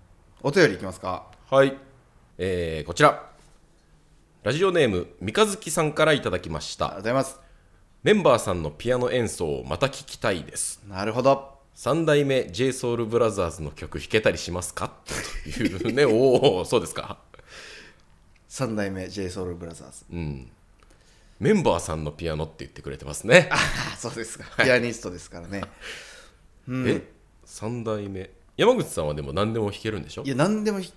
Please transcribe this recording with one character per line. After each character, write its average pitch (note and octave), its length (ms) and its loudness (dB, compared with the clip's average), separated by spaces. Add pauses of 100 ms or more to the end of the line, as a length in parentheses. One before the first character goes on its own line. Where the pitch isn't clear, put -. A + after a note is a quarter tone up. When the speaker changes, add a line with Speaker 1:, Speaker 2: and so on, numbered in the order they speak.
(420)
Speaker 1:
お C3+ 80 0
便 E3+ 180 6
り G2 60 0
い - 40 -10
き G#2 60 -10
ま F#2 80 -8
す - 80 -16
か？ F#2 300 -6 (200)
Speaker 2:
は C#3 140 8
い。 C3+ 120 0 (640)
え E2+ 460 -4
ー、 - 20 -12
こ F2 80 -8
ち - 80 2
ら。 - 280 4 (1120)
ラ G#2+ 100 0
ジ D#3 120 0
オ F#3+ 60 4
ネ E3 140 4
ー A#2+ 40 4
ム、 F2+ 200 0 (120)
三 G#2 120 -4
日 G#3+ 140 4
月 G3 240 -8
さ E3 120 0
ん D3+ 100 0
か D#3 120 2
ら D#3 80 6
い B2+ 100 2
た A2 80 -2
だ F2+ 80 -2
き E2 120 -8
ま D2 100 -4
し - 160 -10
た。 D2+ 100 -2
Speaker 1:
あ - 40 -4
り - 0 -
が - 60 -12
と - 20 -10
う G2 40 -12
ご - 20 -14
ざ A#2 60 0
い B2 40 2
ま C3 100 2
す。 - 160 -12 (600)
Speaker 2:
メ E3 100 4
ン G3+ 100 4
バ C3+ 160 6
ー - 0 -
さ G#2 140 -2
ん F2+ 100 -2
の D2+ 80 -4
ピ A#2 220 -4
ア B2 60 2
ノ B2 120 0
演 A#2 200 0
奏 F2 160 -4 (140)
を B1+ 40 -12
ま C#2 140 -4
た C3+ 80 2
聞 - 180 -6
き - 140 -16
た A2+ 140 0
い E2 120 -4
で - 140 -18
す。 - 280 -6
Speaker 1:
な G2 160 -8
る G#2+ 120 -2
ほ B2 80 0
ど。 - 320 4 (200)
Speaker 2:
三 D#3+ 300 -2
代 D3 200 4
目 C3+ 260 0
ジ G2+ 140 -2
ェ C3+ 40 2
イ B2+ 60 0
ソ B2 180 -2
ウ A#2 40 0
ル A#2 100 -2
ブ A2+ 120 0
ラ A2+ 120 4
ザ G2 160 0
ー E2 40 -2
ズ D#2+ 120 -12
の D2 80 -6
曲 - 280 -12
弾 D2 100 -10
け G#2+ 120 4
た - 100 4
り E2+ 60 -2
し - 140 -8
ま F2 100 -4
す - 140 -8
か？ - 180 -6 (640)
と - 80 -4
い G#2 280 0
う - 20 -4
ね。 C#3+ 120 4
<laughs> - 20 6
お A#2+ 540 6
ー、 E2+ 60 -2
そ B2+ 120 0
う - 20 6
で D#2+ 60 -6
す - 80 -10
か。 - 240 -10 (1300)
Speaker 1:
三 A2+ 300 -6
代 G2+ 140 -2
目 F#2 180 -8
ジ F#2+ 140 -8
ェ F#2 40 -4
イ F2+ 40 -6
ソ F#2 120 -8
ウ F2+ 60 -6
ル F2 60 -6
ブ E2+ 100 -12
ラ E2 80 -14
ザ D2+ 140 -18
ー C2 40 -20
ズ。 - 220 -20
Speaker 2:
う F2 40 -8
ん。 C#2 340 -6 (880)
メ D3+ 120 4
ン G3 100 4
バ F#2+ 160 4
ー - 20 -2
さ E2 140 -6
ん D#2 100 -6
の D2+ 80 -4
ピ E2 180 -6
ア D#2 60 -2
ノ D#2 80 -2
っ D#2 40 -8
て - 100 -20
言 - 100 -12
っ - 20 -20
て - 120 -20
く C#2+ 80 -10
れ C2+ 80 -12
て - 60 -18
ま C#2+ 100 -10
す - 120 -10
ね。 D#3 240 8
Speaker 1:
あ D3 60 0
ー、 - 400 -2
そ A#2 140 -8
う - 40 -12
で A2+ 100 -8
す - 140 -12
か。 - 120 -16
Speaker 2:
は - 120 0
い。 A#2 40 6
Speaker 1:
ピ B2+ 60 6
ア B2 60 6
ニ A#2 140 -2
ス - 80 -10
ト F#2+ 100 -8
で F2 80 -14
す - 120 -18
か F2 100 -16
ら F2 80 -16
ね。 G2 140 -6 (1040)
う B2+ 80 -6
ん。 B2+ 120 0
Speaker 2:
え？ D#3 140 0 (420)
三 A#2 380 -10
代 G#2+ 280 -6
目。 F#2+ 200 -12 (260)
山 A#3 200 6
口 F3 120 -2
さ - 140 -4
ん D2+ 60 0
は D2 60 -2
で D2 80 -6
も C#2 100 -8
何 G#2 200 0
で A#2 60 -2
も G2+ 140 -2
弾 - 100 -14
け A2 80 -4
る G#2 80 -6
ん D2+ 60 -10
で - 60 -16
し - 60 -14
ょ？ A#2+ 60 -10
Speaker 1:
い C3+ 60 -6
や、 C3 80 -2
何 G#3 260 2
で G#3+ 80 0
も G3 100 -4
弾 F3 160 -12